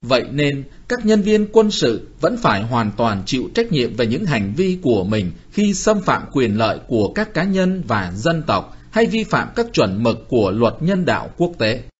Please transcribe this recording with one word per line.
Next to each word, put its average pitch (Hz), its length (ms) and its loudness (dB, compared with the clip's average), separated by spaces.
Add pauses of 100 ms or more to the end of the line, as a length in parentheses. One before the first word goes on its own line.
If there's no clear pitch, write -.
Vậy 120 260 2
nên, 139 320 -2 (240)
các 240 180 -2
nhân 214 160 4
viên 214 300 2
quân 214 180 6
sự 120 380 0 (120)
vẫn 202 160 0
phải 110 260 0
hoàn 113 340 0
toàn 107 300 0
chịu - 280 -4
trách 233 180 0
nhiệm 120 240 0
về 117 100 2
những 170 200 -2
hành 107 300 0
vi 185 260 0
của 107 220 2
mình 98 280 -2 (180)
khi 202 240 2
xâm 208 280 0
phạm 135 300 -2
quyền 113 260 2
lợi 107 200 0 (100)
của 107 260 2
các 214 200 -4
cá 165 100 0
nhân 185 420 0
và 92 300 -2
dân 156 300 0
tộc - 300 -2 (140)
hay 226 160 2
vi 214 180 -2
phạm - 320 -2
các 233 160 0
chuẩn 104 300 0
mực 113 260 -2
của 107 220 2
luật 110 300 2
nhân 185 240 0
đạo 107 320 -2
quốc 175 220 0
tế. 113 240 -2 (180)